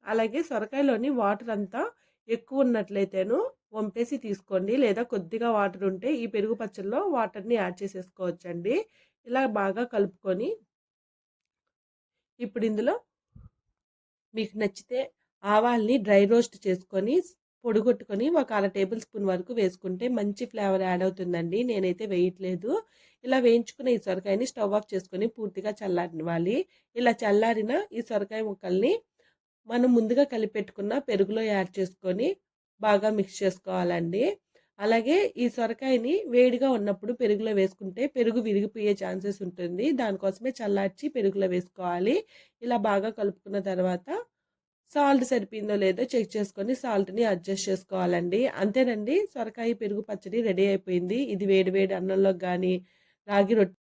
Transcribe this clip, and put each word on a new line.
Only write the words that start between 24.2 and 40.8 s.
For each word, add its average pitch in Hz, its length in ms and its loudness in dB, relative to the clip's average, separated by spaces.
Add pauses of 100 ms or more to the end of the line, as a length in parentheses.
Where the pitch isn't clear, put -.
స్టవ్ 208 280 -2
ఆఫ్ 208 120 -6
చేసుకొని 190 360 -4 (100)
పూర్తిగా 208 340 -6 (100)
చల్లారనివ్వాలి. 170 760 -2 (400)
ఇలా 240 160 2 (100)
చల్లారిన 220 500 2 (200)
ఈ 233 180 -6
సొరకాయ 214 400 -4
ముక్కల్ని 196 440 0 (760)
మనం 240 280 2
ముందుగా 233 360 4
కలిపెట్టుకున్న 214 600 -4 (160)
పెరుగులో 214 440 0
యాడ్ 190 260 0
చేసుకొని 185 500 -2 (520)
బాగా 208 280 2 (100)
మిక్స్ 196 220 -4
చేసుకోవాలండి. 180 840 -2 (540)
అలాగే 226 380 2 (260)
ఈ - 20 2 (100)
సొరకాయని 240 600 0 (140)
వేడిగా 247 420 4
ఉన్నప్పుడు 208 500 -2
పెరుగులో 214 380 0
వేసుకుంటే 190 480 -2
పెరుగు 240 400 0
విరిగిపోయే 208 540 0
ఛాన్సెస్ 190 420 -6
ఉంటుంది. 180 500 -6
దానికోసమే 208 640 -2
చల్లార్చి 202 520 -2